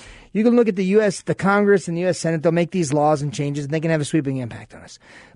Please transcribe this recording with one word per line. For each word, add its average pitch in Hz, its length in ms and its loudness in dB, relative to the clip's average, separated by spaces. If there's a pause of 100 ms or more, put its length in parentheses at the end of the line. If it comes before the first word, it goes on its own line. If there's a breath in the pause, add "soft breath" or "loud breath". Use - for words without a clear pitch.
(320 loud breath)
You 208 120 0
can 233 100 4
look 240 140 4
at 196 80 -2
the 196 80 -2
U 196 160 4
S, 208 220 0
the 160 120 -4
Congress 202 540 2
and 170 80 -6
the 170 60 -4
U 185 60 0
S 175 100 -2
Senate, 165 240 -2
they'll 165 100 2
make 170 180 0
these 170 220 -2
laws 151 280 2
and 143 140 -6
changes, 143 300 -4
and 139 100 -6
they 160 60 -2
can 165 100 -2
have 160 100 0
a 143 40 -2
sweeping 139 320 -2
impact 107 380 -10
on - 80 -20
us. - 160 -20 (380 loud breath)